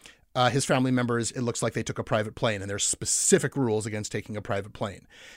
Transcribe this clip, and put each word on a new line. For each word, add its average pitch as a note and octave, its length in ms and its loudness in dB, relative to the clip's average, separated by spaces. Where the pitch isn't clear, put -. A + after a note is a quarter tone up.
uh, B2 140 4
his C3 160 2
family C3 260 4
members, A#2+ 420 2
it C3 100 -6
looks A#2 200 -2
like A#2 120 0
they A2+ 80 -2
took - 160 -6
a A2 60 -6
private G#2+ 300 0
plane, G#2+ 280 -2
and G2+ 80 -8
there's G2+ 140 -2
specific - 720 2
rules G#2+ 280 2
against G#2+ 260 -6
taking G#2+ 280 -6
a G2+ 40 -6
private G2+ 300 -4
plane. F#2+ 340 -8